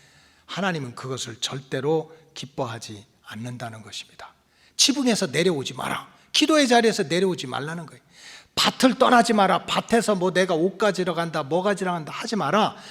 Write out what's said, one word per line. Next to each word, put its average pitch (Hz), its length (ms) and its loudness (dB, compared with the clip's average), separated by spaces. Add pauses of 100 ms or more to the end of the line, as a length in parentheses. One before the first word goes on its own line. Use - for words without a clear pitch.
(460)
하나님은 160 480 -4
그것을 127 460 -10
절대로 143 760 -4 (180)
기뻐하지 117 680 -10 (200)
않는다는 117 580 -12
것입니다. - 500 -16 (440)
지붕에서 247 500 2
내려오지 147 480 0
마라. 67 340 -8 (240)
기도의 302 360 4
자리에서 226 360 4
내려오지 165 440 -2
말라는 151 380 -8
거예요. - 160 -20 (520)
밭을 - 440 2
떠나지 240 360 6
마라. 190 320 4
밭에서 - 480 0
뭐 180 180 0
내가 180 220 2
옷 180 240 0
가지러 185 360 0
간다, 160 280 -4
뭐 160 200 -2
가지러 190 300 0
간다 165 180 -6
하지 - 260 -6
마라. 170 400 2 (140)